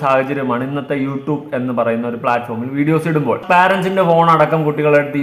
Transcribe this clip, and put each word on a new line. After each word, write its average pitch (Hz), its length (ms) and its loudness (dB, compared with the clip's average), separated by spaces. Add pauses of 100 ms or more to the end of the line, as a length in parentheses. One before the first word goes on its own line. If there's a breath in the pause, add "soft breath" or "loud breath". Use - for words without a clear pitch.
സാഹചര്യമാണ് 131 680 0
ഇന്നത്തെ 143 260 -4 (100)
YouTube 139 540 -6
എന്ന് 127 200 -4
പറയുന്ന 117 320 0
ഒരു 117 120 -8
പ്ലാറ്റ്ഫോമിൽ 120 460 -4 (100)
വീഡിയോസ് 156 280 0
ഇടുമ്പോൾ. 139 320 0 (140)
പാരന്റ്സിന്റെ 190 560 2
ഫോൺ 165 260 4
അടക്കം 151 320 2
കുട്ടികളെടുത്ത് 147 540 2